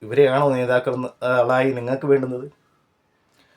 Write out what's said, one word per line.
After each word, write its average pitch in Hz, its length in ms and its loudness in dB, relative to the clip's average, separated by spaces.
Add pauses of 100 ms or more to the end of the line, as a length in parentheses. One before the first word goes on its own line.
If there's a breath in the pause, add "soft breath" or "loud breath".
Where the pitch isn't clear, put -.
ഇവരെയാണോ 135 520 2
നേതാക്കൾ 123 400 0
എന്ന്, 123 320 -8
ആ, - 20 0
ആളായി 127 440 2
നിങ്ങൾക്ക് 123 340 -6
വേണ്ടുന്നത്? 131 400 0 (1120)